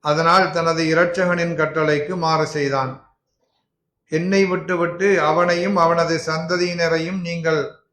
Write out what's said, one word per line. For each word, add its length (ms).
அதனால் 500
தனது 340
இரட்சகனின் 720
கட்டளைக்கு 600
மாறு 300
செய்தான். 720
என்னை 360
விட்டுவிட்டு 760
அவனையும் 560
அவனது 500
சந்ததியினரையும் 960
நீங்கள் 500